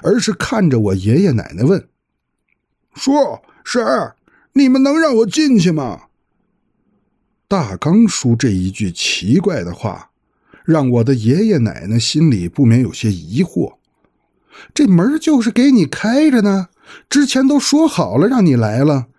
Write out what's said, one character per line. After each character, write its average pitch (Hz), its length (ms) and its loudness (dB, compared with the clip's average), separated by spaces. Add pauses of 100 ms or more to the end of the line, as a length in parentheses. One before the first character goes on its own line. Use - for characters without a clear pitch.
而 220 160 0
是 214 140 -2
看 190 360 -2
着 123 100 2
我 101 160 0
爷 107 260 0
爷 196 100 2
奶 110 220 -6
奶 90 100 -6
问 165 240 0 (1040)
：“说， 269 480 -2 (220)
婶 - 200 -4
儿， 226 340 -4 (360)
你 269 140 4
们 262 160 2
能 285 160 2
让 302 160 0
我 226 100 2
进 269 320 0
去 180 140 2
吗？” 135 320 -6 (1400)
大 117 300 -4
刚 208 300 2
叔 120 280 -2
这 117 140 0
一 92 200 -2
句 95 220 -6
奇 107 480 -2
怪 165 240 -4
的 85 100 -10
话， - 380 -12 (540)
让 151 240 2
我 120 140 2
的 135 120 0
爷 127 300 0
爷 208 140 2
奶 87 280 -4
奶 113 100 -2
心 156 320 0
里 90 200 -2
不 139 160 0
免 117 160 4
有 104 100 -2
些 - 180 -4
疑 92 320 -4
惑。 - 340 -6 (1000)
“这 294 120 2
门 190 260 2
儿 311 40 0
就 302 240 0
是 220 80 -4
给 254 220 2
你 214 140 4
开 254 440 0
着 247 120 2
呢， 196 260 0 (420)
之 285 160 2
前 262 220 0
都 294 100 2
说 294 300 2
好 113 300 -4
了 165 100 4
让 240 180 2
你 139 120 2
来 113 260 0
了， 143 240 0 (120)